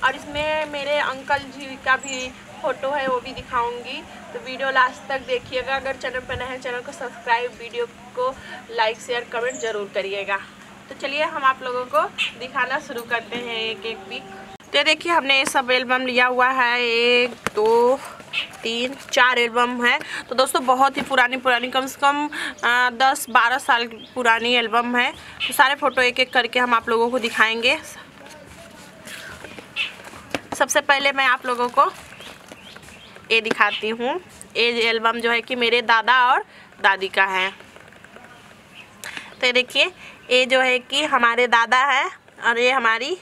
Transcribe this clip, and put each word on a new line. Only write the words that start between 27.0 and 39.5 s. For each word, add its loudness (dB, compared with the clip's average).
को 0
दिखाएंगे। 2
सबसे 0
पहले 2
मैं 0
आप 0
लोगों -2
को 4
ये 4
दिखाती 2
हूँ। -2
ये 2
album 0
जो 0
है 2
कि -6
मेरे 2
दादा 4
और 2
दादी 4
का 4
है। 0
तो 2
ये 2